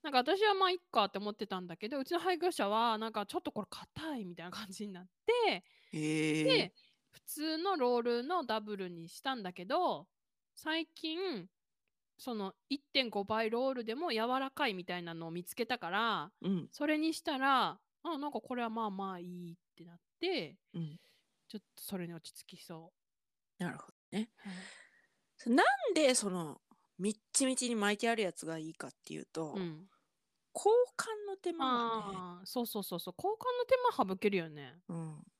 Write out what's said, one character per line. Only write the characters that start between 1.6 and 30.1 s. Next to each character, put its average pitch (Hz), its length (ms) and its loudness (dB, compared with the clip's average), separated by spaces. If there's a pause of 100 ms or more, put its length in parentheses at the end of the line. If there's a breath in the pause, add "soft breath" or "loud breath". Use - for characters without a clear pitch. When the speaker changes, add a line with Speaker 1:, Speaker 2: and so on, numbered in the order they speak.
Speaker 1:
だ 165 80 -10
け 220 140 -8
ど、 285 100 -4
う 262 60 -4
ち - 60 -6
の 349 80 2
配 359 180 0
偶 339 140 0
者 202 180 0
は、 220 280 4
な 220 120 -4
ん - 20 -8
か 208 160 -2
「ち - 80 -12
ょ 359 40 0
っ - 20 -4
と 277 100 -6
こ 208 100 -6
れ 190 80 -8
硬 302 480 -8
い」 214 60 -6
み 175 120 -10
た 165 80 -12
い - 20 -10
な 180 60 -10
感 208 180 -10
じ 208 180 -8
に 196 60 -10
な 180 80 -10
っ 185 60 -16 (180)
て、 427 400 4 (260 soft breath)
Speaker 2:
へ - 60 -4
ー。 156 480 2
Speaker 1:
で、 381 280 6 (380 soft breath)
普 - 120 -20
通 311 340 -4
の 370 180 0
ロ 247 220 4
ー 240 60 2
ル 240 200 2
の 330 220 0
ダ 220 160 0
ブ 208 160 -6
ル 190 100 -4
に 170 220 -12
し - 120 -18
た 269 140 -2
ん 220 80 -8
だ 180 80 -6
け 180 140 -12
ど、 247 420 2 (480)
最 320 320 -2
近、 320 600 -4 (680)
そ 247 160 -6
の 196 200 -4 (160)
一 277 100 -2
点 262 300 0
五 202 140 -2
倍 220 260 2
ロ 247 200 2
ー 269 60 0
ル 240 80 -4
で 226 120 -4
も 320 160 -2
柔 226 160 2 (120)
ら 269 120 -2
か 285 160 0
い 214 60 0
み 180 120 -6
た 180 120 -4
い 175 60 -6
な 170 100 -8
の 165 140 -6
を 165 40 -6
見 175 120 -4
つ - 120 -12
け 233 100 0
た 240 120 -2
か 165 120 -6
ら、 196 420 0 (100)
Speaker 2:
う 185 80 -2
ん。 180 220 0
Speaker 1:
そ 294 160 -2
れ 302 100 4
に 320 160 0
し - 80 -8
た 294 160 -2
ら、 254 420 2 (240)
あ、 320 140 -2
な 285 120 -4
ん - 20 -8
か 233 100 -6
こ 254 140 -6
れ 240 80 -2
は 226 60 -2
ま 220 160 -2
あ 208 40 -2
ま 190 240 -4
あ 180 60 -8
い 175 40 -10
い 175 300 -10
っ - 20 -14 (200)
て 165 100 -20
な 175 80 -20
っ 175 60 -20 (200)
て、 320 380 -2 (160)
Speaker 2:
う 170 60 -6
ん。 160 200 -6 (480 soft breath)
Speaker 1:
ち - 80 -12
ょ 208 40 -8
っ - 20 -10 (140)
と - 80 -16
そ 196 140 -6
れ 175 100 -4
に 170 60 -10
落 - 200 -14
ち - 100 -18
着 - 140 -20
き - 60 -20
そ 165 280 -14 (680)
う。 180 40 -2
Speaker 2:
な 170 80 -2
る - 60 -10
ほ - 100 -16
ど - 60 -20 (180)
ね。 214 260 -4
Speaker 1:
は 196 140 -14
い。 - 20 -10 (840 loud breath)
Speaker 2:
そ-、 - 140 -6
な 311 120 8 (280)
ん - 20 0
で 285 220 6
そ 208 140 0
の、 170 320 -4 (360)
み 202 140 0
っ 214 40 -6 (160)
ち 269 140 4
み 262 100 2
ち 247 140 -2
に 240 60 0
巻 208 180 4
い 202 40 0
て 233 120 2
あ 233 60 2
る 220 80 0
や 175 100 -2
つ - 120 -12
が 160 120 -4
い 160 120 -8
い 160 40 -12
か - 140 -12
っ - 40 -12 (140)
て 156 80 -10
い 151 60 -6
う 135 60 -10
と、 156 300 -6
Speaker 1:
う 196 40 -4
ん。 170 280 -6 (680)